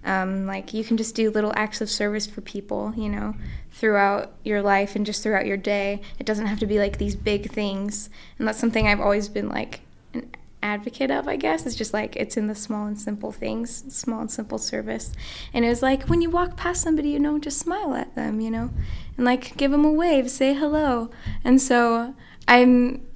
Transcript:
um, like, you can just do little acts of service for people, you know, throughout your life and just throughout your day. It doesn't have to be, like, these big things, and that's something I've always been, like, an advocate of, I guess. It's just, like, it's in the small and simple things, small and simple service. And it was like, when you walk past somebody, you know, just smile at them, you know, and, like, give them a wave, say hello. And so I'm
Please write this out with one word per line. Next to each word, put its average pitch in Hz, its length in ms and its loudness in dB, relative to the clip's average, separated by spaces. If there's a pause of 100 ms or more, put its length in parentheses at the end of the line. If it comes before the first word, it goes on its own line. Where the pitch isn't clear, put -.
um, 190 420 0
like, 190 260 -8
you 220 120 -4
can 226 120 2
just 220 200 -4
do 220 140 2
little 208 260 0
acts 214 240 -2
of 214 100 -4
service 208 360 -2
for - 140 -10
people, 208 560 -6
you 214 120 -4
know, 208 260 -4 (380)
throughout 202 600 2 (120)
your 208 180 0
life 202 340 2
and 208 80 0
just 208 200 -4
throughout 208 220 2
your 196 100 0
day. 202 440 -2 (200)
It 208 60 -4
doesn't 214 200 -2
have 208 140 -2
to 220 60 0
be, 208 120 2
like, 196 200 0
these 202 180 -2
big 202 340 -2
things, 202 580 -4 (300)
and 226 80 -2
that's 220 120 0
something 226 280 2
I've 208 140 4
always 202 280 2
been, 208 200 -4
like, - 320 -6 (340)
an - 140 -8 (340)
advocate 214 500 -2
of, - 160 -2
I - 80 -2
guess. 320 300 -2
It's 233 100 -4
just, 214 160 -4
like, 214 240 -4
it's - 200 -4
in 214 120 0
the 214 80 -4
small 208 320 -6
and 208 100 -6
simple 208 320 -6
things, 220 540 -6 (100)
small 226 260 -4
and 226 100 -6
simple 220 280 -6
service. 220 540 -6 (420)
And 240 100 4
it 233 40 4
was 240 140 0
like, 269 260 2
when 339 120 4
you 339 100 2
walk 349 260 0
past 359 260 -2
somebody, 294 280 2
you 285 100 0
know, 302 180 2
just 294 200 -4
smile 349 360 -2
at - 220 -4
them, 220 240 -2
you 220 100 -4
know, 233 200 -4 (460)
and, 247 100 2
like, 254 300 0
give 277 140 2
them 294 140 6
a 302 80 6
wave, 302 380 4
say 269 240 2
hello. 285 560 0 (340)
And 254 160 8
so 240 540 2 (340)
I'm 247 540 8 (120)